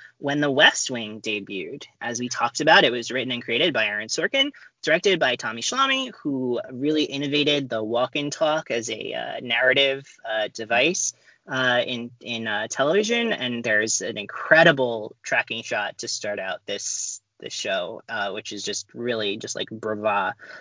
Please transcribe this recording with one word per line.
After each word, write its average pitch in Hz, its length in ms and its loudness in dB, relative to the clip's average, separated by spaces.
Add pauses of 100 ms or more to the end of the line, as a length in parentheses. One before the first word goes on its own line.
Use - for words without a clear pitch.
(180)
when 143 240 0
The 147 100 4
West - 400 6
Wing 110 300 -8
debuted. 104 640 -6 (160)
As 120 180 -4
we 123 80 -2
talked - 320 -2
about, 160 240 6
it 131 80 4
was 120 200 -4
written 127 200 -2
and 120 120 -4
created 131 300 0
by 110 120 2
Aaron 104 240 -4
Sorkin, 269 420 0 (320)
directed 175 360 4
by 127 180 4
Tommy 117 240 -6
Schlamme, 262 500 0 (100)
who 127 380 -2 (100)
really 147 360 0
innovated 143 640 0
the 113 140 -2
walk 117 340 0
and 143 140 -2
talk 156 400 0
as 117 180 -2
a, 113 240 -8
uh, - 280 -6
narrative, 131 640 2 (220)
uh, 110 260 0
device, 120 600 0 (340)
uh, 127 380 2
in, 120 240 -6 (120)
in, 113 260 -6
uh, 107 200 -2
television. 214 640 2
And 123 320 -4
there's 110 380 2
an 107 160 -4
incredible 127 1040 4
tracking 117 400 -2
shot 107 380 -2
to 117 80 -8
start 104 320 -4
out 95 260 -6
this, - 560 -6 (180)
this - 140 -12
show, 95 560 -4
uh, 104 220 -2
which 107 200 -8
is 104 120 -8
just - 320 -6
really 113 420 -2
just, 113 180 -8
like, 104 140 -6
brava, 107 640 0 (280)